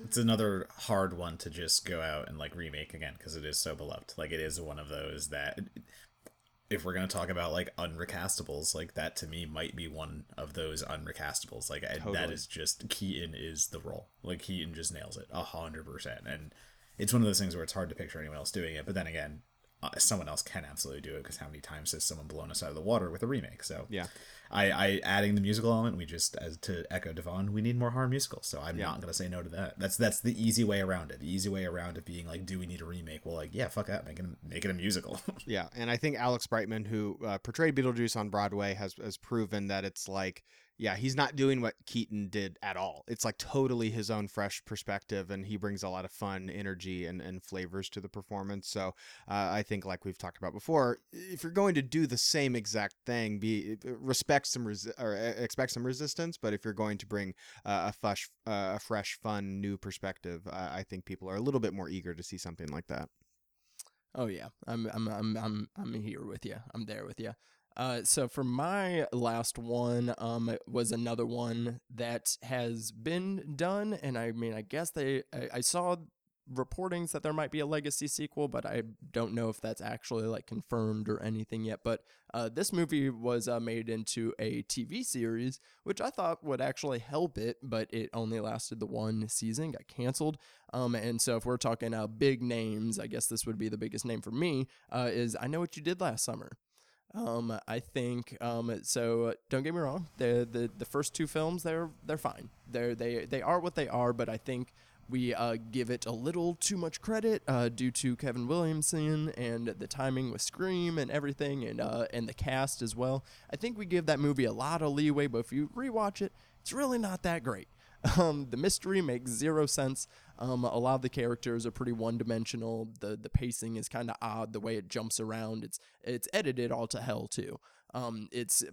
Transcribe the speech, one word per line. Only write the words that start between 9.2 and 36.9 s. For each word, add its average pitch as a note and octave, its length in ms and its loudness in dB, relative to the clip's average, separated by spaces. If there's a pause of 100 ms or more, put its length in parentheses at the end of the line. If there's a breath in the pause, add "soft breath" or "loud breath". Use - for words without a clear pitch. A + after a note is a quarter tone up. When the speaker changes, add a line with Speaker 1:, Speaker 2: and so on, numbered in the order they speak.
Speaker 1:
me E2 180 -6
might D#2 320 -4
be E2+ 100 -6
one D#2 380 -8 (140)
of D2+ 160 -6
those D#2 280 -4
unrecastables. D#2 840 -6
Like, D2 160 -4
I, - 140 -4
that D#2 40 -6
Speaker 2:
Totally. E2 300 0
Speaker 1:
is - 140 -6
just, - 420 -2
Keaton E2 460 -2
is D#2 320 -2
the E2 120 -8
role. - 300 -8 (140)
Like, F2+ 180 -4
Keaton E2+ 320 -4
just D#2+ 180 -4
nails - 280 -8
it - 120 -14
a E2+ 120 -4
hundred D#2+ 420 -8
percent. - 420 -10
And D2+ 280 -8 (420 loud breath)
it's G2+ 160 2
one A#2+ 80 8
of A2 60 8
those F#2+ 120 6
things F#2 160 2
where E2+ 80 -4
it's D#2+ 120 -6
hard F2 160 -2
to - 40 -8
picture - 240 -8
anyone D2+ 200 -8
else - 120 -4
doing E2 240 -2
it. D2+ 120 -6
But F#2+ 80 -2
then F2+ 120 0
again, D2 360 -6 (400)
uh, - 160 -2
someone F2+ 300 4
else D2+ 140 -2
can E2 220 -6
absolutely C#2+ 380 -6
do D2 140 -6
it, C#2+ 80 -6
'cause - 140 -10
how D2 100 -10
many D2+ 120 -12
times D2+ 300 -6
has D2+ 140 -2
someone D#2 240 -2
blown D#2 240 -6
us - 100 -2
out D#2 60 -2
of D2 80 -6
the D#2 40 -4
water F#2+ 300 4
with F2+ 120 -6
a A2+ 40 2
remake? B2 380 -2
So - 260 -6
Speaker 2:
Yeah. F#2 160 -2 (420 loud breath)
Speaker 1:
I, G2 220 6
I G2 320 6
adding G2+ 320 6
the G2+ 60 6
musical A2 320 6
element, A2+ 240 4
we F2 100 -4
just, E2 300 0
as D#2+ 220 -6
to F2 340 -4
echo E2 200 -2
Devon, F2 400 -2
we G#2+ 100 2
need A#2+ 140 4
more A#2+ 140 4
horror C3 160 2
musicals. C3+ 400 0
So - 140 -4
I'm - 180 -4
Speaker 2:
Yeah. G2 60 -2
Speaker 1:
not D#2 160 -2
gonna E2+ 120 -6
say F#2 160 0
no F2+ 140 -2
to E2 60 -8
that. F2 320 -4
That's, G2 160 0
that's A2+ 240 6
the A#2 200 2
easy A2+ 220 6
way G2+ 200 6
around F2+ 280 0
it. - 80 -10
The C#2+ 100 -6
easy F#2+ 200 2
way F#2+ 160 0
around F2 340 -2
it E2+ 60 -8
being F2 220 -6
like, F2 200 -6
"Do F#2 140 -2
we F2+ 60 -4
need E2+ 140 -6
a E2 40 -8
remake?" E2 420 -8
Well, E2+ 80 -4
like, D2+ 200 -4
yeah, A2 120 0
fuck G2+ 220 -2
that, G2 160 -2
make - 160 -8
it F#2 40 -4
a, F2 120 -6 (100)
make E2 180 -4
it G2 60 2
a F#2 40 0
musical. F2+ 520 0
<laughs> F#3+ 60 -2 (120)
Speaker 2:
Yeah, F#2+ 300 -2
and A#2 160 -2
I A#2+ 60 4
think D3 200 0
Alex B2 300 2
Brightman, A2 380 0
who, G#2+ 420 -2